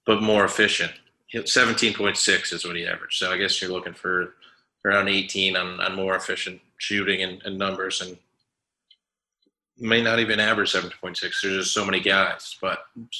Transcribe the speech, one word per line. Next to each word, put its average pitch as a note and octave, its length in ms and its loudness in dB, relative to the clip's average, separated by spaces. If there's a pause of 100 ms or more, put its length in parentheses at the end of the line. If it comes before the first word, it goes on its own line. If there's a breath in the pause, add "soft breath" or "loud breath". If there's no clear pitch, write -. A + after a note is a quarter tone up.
but G#2+ 160 4
more G#2+ 240 6
efficient. F#2 480 2 (340)
He, - 180 -8
seventeen A#2 480 4
point G2+ 220 0
six - 380 2
is F2 120 -6
what F2 120 -6
he E2+ 80 -6
averaged. - 320 -6
So F#2 160 0
I F#2 40 0
guess F#2+ 240 0
you're F#2 100 -4
looking F2+ 220 -6
for F2+ 420 -4 (500 soft breath)
around G2 240 4
eighteen F#2+ 480 0
on, F#2 240 -4
on F#2+ 140 -2
more F#2+ 200 0
efficient F#2 460 -6 (160)
shooting G2 460 0
and, F#2 200 -6
and G2 140 -6
numbers, F#2+ 440 -2
and F#2 160 -10 (1600)
may A#2 200 2
not A2+ 180 2
even A2 200 2
average G#2+ 320 2
seventeen F2+ 280 -2
point F2+ 180 -10
six. - 240 -4
There's F#2+ 220 0
just - 100 -2
so G#2+ 120 0
many F#2+ 140 0
guys, F#2+ 600 0
but F#2 180 -4 (400)